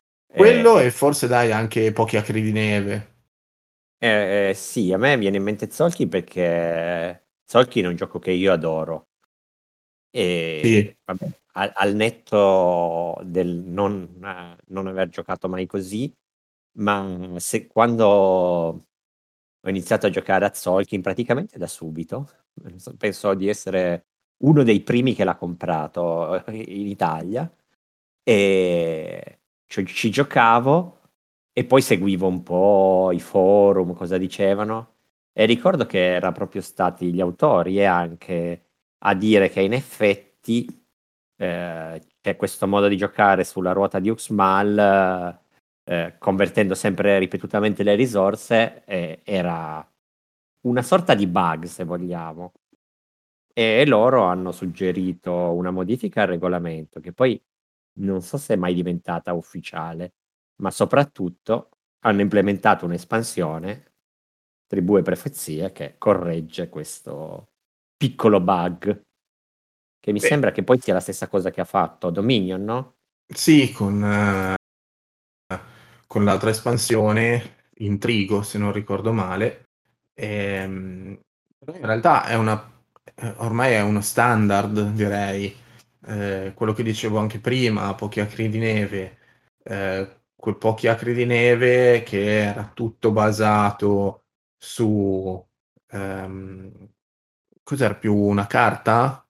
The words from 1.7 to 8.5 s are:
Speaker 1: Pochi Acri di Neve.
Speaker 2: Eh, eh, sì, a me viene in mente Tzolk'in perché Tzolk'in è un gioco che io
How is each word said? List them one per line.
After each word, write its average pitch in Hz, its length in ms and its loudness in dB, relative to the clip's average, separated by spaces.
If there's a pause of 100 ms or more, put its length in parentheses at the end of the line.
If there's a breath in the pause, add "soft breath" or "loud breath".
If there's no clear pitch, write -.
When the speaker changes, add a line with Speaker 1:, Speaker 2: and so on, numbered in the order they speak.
Speaker 1:
Pochi 110 260 0
Acri 107 240 -2
di 110 100 -2
Neve. 104 580 -2 (880)
Speaker 2:
Eh, 101 500 2
eh, 98 60 0
sì, 98 360 -2
a 95 60 2
me 135 200 4
viene 101 200 0
in 98 60 -2
mente 104 240 -4
Tzolk'in 160 420 -2
perché 85 1200 -4 (180)
Tzolk'in 120 400 2
è - 40 -2
un 87 60 -4
gioco 92 220 -8
che 92 140 -4
io 92 200 2